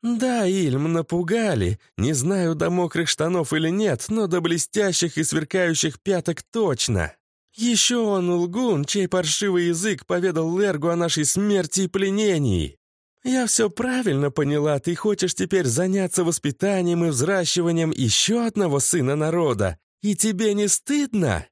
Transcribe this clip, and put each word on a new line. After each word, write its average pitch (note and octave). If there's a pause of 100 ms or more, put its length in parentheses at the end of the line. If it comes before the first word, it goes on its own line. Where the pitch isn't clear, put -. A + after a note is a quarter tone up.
Да, A#3
Ильм, D#3+
напугали. E3+ (180)
Не B2
знаю, E3
до E3
мокрых E3+
штанов E3+
или D#3+
нет, F#3
но A3
до F3
блестящих E3+
и D3+
сверкающих D#3+
пяток F3
точно. B2 (400)
Еще A#3
он F#3+
лгун, F3
чей G3
паршивый F3+
язык F3
поведал F3
Лергу E3+
о E3+
нашей E3+
смерти G3
и F#3
пленении. F3+ (440)
Я B3+
все G#3+
правильно A3
поняла, D3
ты F3
хочешь G3
теперь F#3
заняться F#3
воспитанием F3
и E3
взращиванием E3
еще G#3+
одного F#3
сына C#3
народа? D3 (220)
И G3+
тебе G#3
не G#3
стыдно? G3